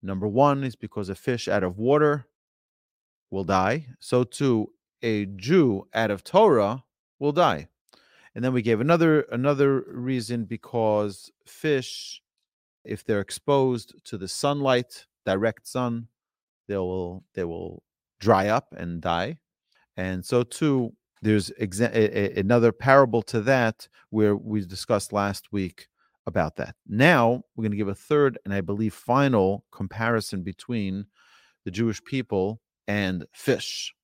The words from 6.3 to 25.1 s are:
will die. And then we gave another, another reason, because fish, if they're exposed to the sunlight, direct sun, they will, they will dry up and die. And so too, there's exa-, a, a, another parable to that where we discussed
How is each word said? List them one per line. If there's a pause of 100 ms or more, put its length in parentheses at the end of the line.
will
die. (680)
And
then
we
gave
another,
another
reason,
because (160)
fish, (640)
if
they're
exposed
to
the
sunlight, (200)
direct
sun, (580)
they
will, (120)
they
will (360)
dry
up
and
die. (560)
And
so
too, (280)
there's
exa-,
a,
a,
another
parable
to
that (220)
where
we
discussed